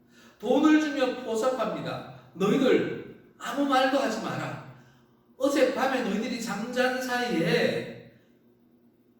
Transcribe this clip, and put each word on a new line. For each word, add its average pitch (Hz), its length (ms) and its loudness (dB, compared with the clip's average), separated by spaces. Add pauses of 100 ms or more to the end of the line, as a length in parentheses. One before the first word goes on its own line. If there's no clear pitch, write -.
(380)
돈을 302 420 6
주며 262 440 -2
포섭합니다. 220 880 -4 (220)
"너희들 - 1040 0
아무 - 260 -2
말도 269 320 2
하지 226 240 -2
마라. - 540 -8 (600)
어젯밤에 262 680 2
너희들이 226 380 -4
잠잔 247 600 -2
사이에 - 1120 -2 (1080)